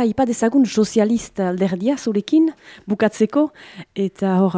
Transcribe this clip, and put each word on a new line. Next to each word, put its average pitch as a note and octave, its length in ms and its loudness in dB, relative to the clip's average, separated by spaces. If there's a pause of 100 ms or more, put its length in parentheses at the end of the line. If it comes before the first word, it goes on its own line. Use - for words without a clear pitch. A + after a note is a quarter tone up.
aipa A3+ 200 0
dezagun A#3 400 0
sozialista G#3+ 840 -2
alderdia F#3+ 480 -2
zurekin D4 560 0 (340)
bukatzeko, A3 640 0 (420)
eta F#3+ 480 -2
hor F#3+ 180 2